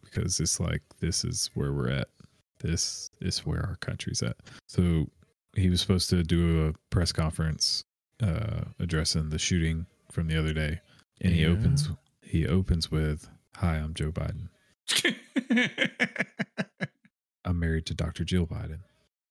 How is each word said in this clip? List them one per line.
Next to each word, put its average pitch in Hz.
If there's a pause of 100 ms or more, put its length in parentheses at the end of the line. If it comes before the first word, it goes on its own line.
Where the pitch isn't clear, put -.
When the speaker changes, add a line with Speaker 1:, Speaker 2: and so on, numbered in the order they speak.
Speaker 1:
because -
it's -
like, 82 (180)
this -
is -
where 69
we're 92
at. - (520)
This - (100)
is 90
where 82
our -
country's -
at. - (300)
So 85 (440)
he 92
was 90
supposed 92
to 90
do 82
a 78 (160)
press 85
conference, 78 (380)
uh, 80 (160)
addressing 80
the 76
shooting 82 (260)
from 85
the 80
other 78
day. 78 (400)
And 87
he 80
Speaker 2:
Yeah. 78
Speaker 1:
opens, 131 (320)
he -
opens 90
with, 78 (280)
"Hi, 82
I'm 78
Joe 76
Biden." - (400)
Speaker 3:
<laughs> - (1500)
Speaker 1:
"I'm 87
married 80
to 82
Doctor 82
Jill 87
Biden. 80 (500)